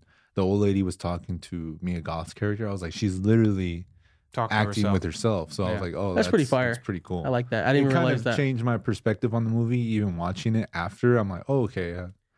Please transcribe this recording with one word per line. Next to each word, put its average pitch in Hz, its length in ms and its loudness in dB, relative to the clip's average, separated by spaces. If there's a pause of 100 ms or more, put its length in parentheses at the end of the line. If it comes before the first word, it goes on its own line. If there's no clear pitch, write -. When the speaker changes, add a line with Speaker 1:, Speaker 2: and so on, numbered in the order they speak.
(340)
Speaker 1:
the 98 80 2
old 98 180 2
lady 98 220 4
was 90 140 -2
talking 87 420 -6
to 82 420 -10
Mia 87 220 -2
Goth's 82 320 -6
character, 104 340 -4
I 101 40 -4
was 95 100 -6
like, 85 100 -8
"She's 92 260 -2
literally 95 680 2 (460)
Speaker 2:
Talking 113 220 -2
to 107 60 4
Speaker 1:
acting 104 240 2
Speaker 2:
herself. 104 80 4
Speaker 1:
with 92 120 2
herself." 87 480 -2
So 98 120 -4
I 90 80 0
was - 60 -2
Speaker 2:
Yeah. - 80 -6
Speaker 1:
like, 85 80 -6
"Oh, 95 200 -4
Speaker 3:
That's 180 140 2
pretty 175 160 4
Speaker 1:
that's, 127 60 -4
that's 127 280 2
Speaker 3:
fire. - 60 -18
Speaker 1:
pretty 92 160 -4
cool." 90 240 -4
Speaker 3:
I 127 60 -2
like 123 200 0
that. 107 160 0
I 127 60 4
didn't 139 160 4
Speaker 1:
It 135 60 4
kind 131 120 4
Speaker 3:
realize 123 140 0
Speaker 1:
of 113 40 -10
Speaker 3:
that. 117 120 2
Speaker 1:
changed 131 280 0
my 120 120 2
perspective 110 580 -2
on 117 100 0
the 113 60 0
movie, 117 300 2
even 107 360 0
watching 90 400 -2
it 110 180 -2
after. 95 420 2
I'm 104 140 0
like, 90 180 -8
"Oh, 139 140 2
okay, 90 320 -4
uh, 90 140 -8 (300)